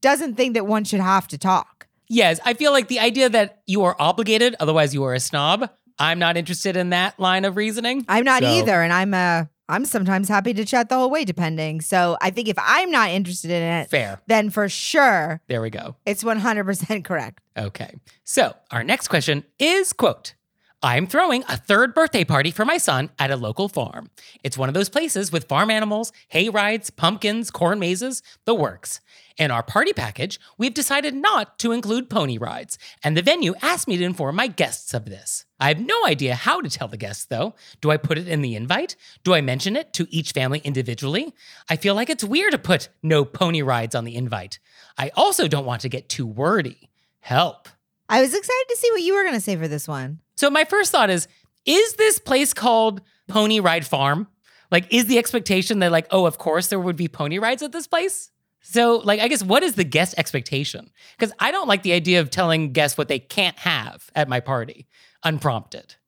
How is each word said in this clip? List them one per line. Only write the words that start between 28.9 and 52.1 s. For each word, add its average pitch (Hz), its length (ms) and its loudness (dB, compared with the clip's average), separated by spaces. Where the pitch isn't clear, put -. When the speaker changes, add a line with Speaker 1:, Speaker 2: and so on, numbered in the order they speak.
Speaker 2:
In 151 140 2
our 117 120 0
party 320 300 0
package, 127 440 -6
we've 240 160 -2
decided 285 420 -2
not 277 440 0
to 233 120 0
include 233 380 -2
pony 147 280 0
rides, 64 400 -8
and 151 120 0
the 165 60 2
venue 240 400 2
asked 339 260 -2
me 220 80 0
to 175 80 0
inform 170 320 -2
my 240 120 0
guests - 460 -2
of 113 120 -4
this. 98 400 -12
I 135 80 4
have 156 100 0
no 415 260 0
idea 139 300 0
how 285 240 -2
to 226 100 -8
tell 123 200 -8
the 117 80 -14
guests, 101 280 -12
though. 135 300 -6
Do 151 100 0
I 151 60 4
put 151 220 -2
it 175 100 -8
in 156 140 -2
the 123 140 -4
invite? 160 420 -4
Do 180 100 2
I 165 60 6
mention 135 380 -2
it 320 160 -8
to 170 160 -4
each 160 240 -4
family 135 320 -2
individually? 135 680 -4
I 160 80 0
feel 196 180 0
like 240 140 -2
it's 311 140 -4
weird 320 280 0
to 294 60 0
put - 320 0
'no 156 220 2
pony 165 380 -2
rides' 123 340 -2
on 117 80 -2
the 117 140 -12
invite. 107 420 -8
I 135 180 -4
also 370 320 2
don't 147 180 -2
want 120 180 -4
to 131 60 -4
get 127 200 -10
too 123 180 -6
wordy. 143 600 -2
Help." - 480 0
Speaker 1:
I 220 120 4
was 262 120 2
excited 494 360 -2
to 480 80 -2
see 466 140 2
what 392 120 0
you 359 100 2
were 403 100 2
gonna 302 160 0
say 196 160 -4
for 160 140 -4
this 147 180 -6
one. 143 320 -8
Speaker 2:
So 285 140 2
my 302 160 2
first 392 260 0
thought 240 180 4
is, 175 180 0
is 415 280 4
this 427 260 2